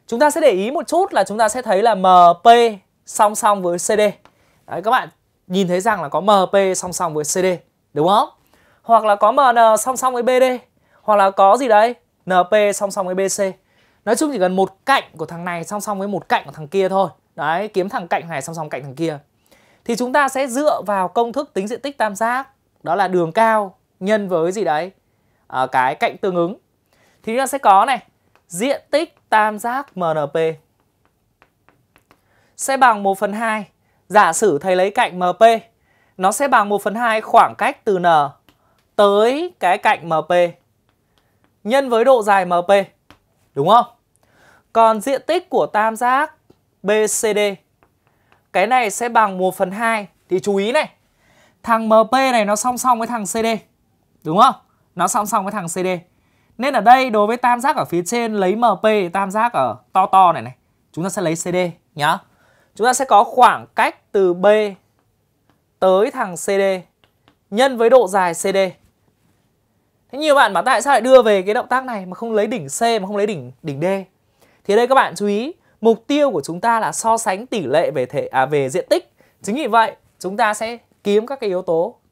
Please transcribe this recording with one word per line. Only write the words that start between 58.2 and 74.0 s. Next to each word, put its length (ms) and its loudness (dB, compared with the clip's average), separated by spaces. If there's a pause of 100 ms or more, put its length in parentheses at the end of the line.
lấy 220 0
M 80 -2 (180)
P 20 -4
thì 260 0
tam 220 -4
giác 220 -2
ở 220 -2 (180)
to 120 2
to 260 4
này 100 -4
này, 140 -14 (360)
chúng 120 -8
ta 60 -6
sẽ 120 -6
lấy 140 -2
C 20 -12
D 180 -6 (400)
nhá. 220 -2 (580)
Chúng 100 -4
ta 80 2
sẽ 120 -2
có 180 4
khoảng 520 2
cách 360 -2
từ 220 2
B 120 -4 (1300)
tới 320 2
thằng 240 -8
C 100 -12
D 160 -2 (880)
nhân 280 0
với 120 2
độ 180 6
dài 260 0
C 40 -8
D. 200 -2 (1500)
Thế 80 -12
nhiều 160 2
bạn 180 4
bảo 100 0
tại 180 0
sao 120 0
lại 80 2
đưa 200 8
về 200 2
cái 120 -4
động 140 -4
tác 180 -2
này 200 -10
mà 100 -16
không 180 -8
lấy 140 0
đỉnh 200 -6
C 140 -8
mà 260 -2
không 100 -6
lấy 100 0
đỉnh, 240 -10 (120)
đỉnh 180 -8
D? 40 -2 (800)